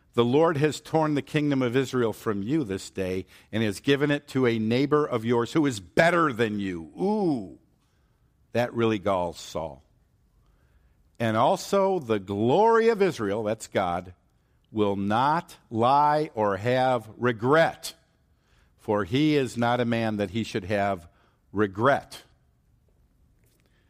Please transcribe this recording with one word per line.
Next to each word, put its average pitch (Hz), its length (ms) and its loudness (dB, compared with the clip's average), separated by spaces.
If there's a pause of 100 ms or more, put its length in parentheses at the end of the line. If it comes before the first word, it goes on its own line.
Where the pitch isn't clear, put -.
(140)
"The 120 120 4
Lord 151 320 2
has 143 220 0
torn 156 340 0
the 139 80 0
kingdom 147 400 0
of 120 140 0
Israel 123 380 0
from 101 280 -4
you 139 220 -2
this 98 260 -6
day 92 380 -6 (240)
and 110 100 -2
has 104 180 -2
given 139 300 2
it 143 200 -2
to 131 180 2
a 117 100 2
neighbor 135 480 2
of 120 180 -4
yours 117 300 0
who 156 140 2
is 117 120 -4
better 165 540 2
than 107 260 -2
you." 87 400 -8
Ooh, 165 600 -2 (920)
that 120 200 -2
really 113 240 0
galls 90 420 -2
Saul. 76 440 -12 (1400)
"And 113 160 0
also 185 640 0
the 113 200 -2
glory 156 720 2
of 214 120 2
Israel," 113 420 -2
that's 107 240 -4
God, 92 460 -2 (580)
"will 104 240 0
not 123 600 -2 (120)
lie 143 640 2
or 104 240 0
have 123 600 0
regret, 123 800 0 (800)
for 104 260 -2
he 147 320 0
is 127 220 0
not 120 220 2
a 120 60 0
man 113 320 0
that 101 140 -2
he 110 120 -4
should 104 220 -6
have 98 420 -2 (440)
regret." 107 720 0 (1700)